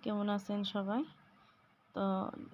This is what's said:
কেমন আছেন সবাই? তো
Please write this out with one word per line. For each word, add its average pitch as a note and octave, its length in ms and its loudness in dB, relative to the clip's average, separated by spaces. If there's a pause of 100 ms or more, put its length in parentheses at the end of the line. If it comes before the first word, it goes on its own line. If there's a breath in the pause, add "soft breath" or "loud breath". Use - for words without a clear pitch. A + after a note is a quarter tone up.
কেমন G#3 280 0
আছেন G#3 340 0
সবাই? G3+ 380 0 (920 soft breath)
তো G3 100 2 (500)